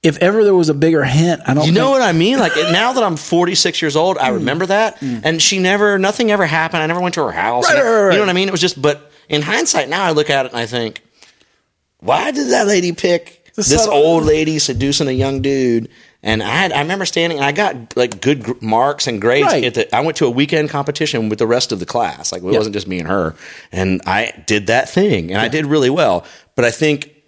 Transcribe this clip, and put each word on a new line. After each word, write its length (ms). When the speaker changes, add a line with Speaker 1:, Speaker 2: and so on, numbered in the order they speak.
Speaker 1:
If 180
ever 260
there 100
was 140
a 40
bigger 300
hint, 420
I 80
don't 120
Speaker 2:
You 80
know 140
Speaker 1:
think 120
Speaker 2:
what 40
I 100
mean? 260
Like, 160
now 220
that 100
I'm 140
forty-six 640
years 160
old, 200
I 120
Speaker 1:
Mm. 60
Speaker 2:
remember 320
that. 340
Speaker 1:
Mm. 240
Speaker 2:
And 160
she 180
never, 400
nothing 320
ever 140
happened. 360
I 60
never 140
went 140
to 100
her 80
house. 340
Speaker 1:
Right, 100
Speaker 2:
And 80
Speaker 1:
right, 180
right. 100
Speaker 2:
you 60
know 40
what 60
I 40
mean? 140
It 40
was 100
just, 200
but 300
in 140
hindsight 480
now, 160
I 60
look 180
at 160
it 80
and 80
I 40
think, 360
why 320
did 200
that 160
lady 260
pick 500
Speaker 1:
The 80
Speaker 2:
this 200
Speaker 1:
subtle 100
Speaker 2:
old 300
lady 360
seducing 500
a 20
young 300
dude? 480
And 200
I 60
had, 240
I 80
remember 240
standing, 320
and 80
I 80
got, 220
like, 240
good 240
gr-, 160
marks 480
and 140
grades 260
Speaker 1:
Right. 160
Speaker 2:
at 100
the, 220
I 60
went 160
to 80
a 40
weekend 400
competition 600
with 100
the 80
rest 240
of 80
the 60
class. 480
Like, 100
it 80
Speaker 1:
Yeah. 60
Speaker 2:
wasn't 160
just 160
me 100
and 80
her. 280
And 340
I 280
did 220
that 220
thing, 420
and 80
I 60
Speaker 1:
Yeah. 40
Speaker 2:
did 160
really 240
well. 360
But 80
I 60
think 400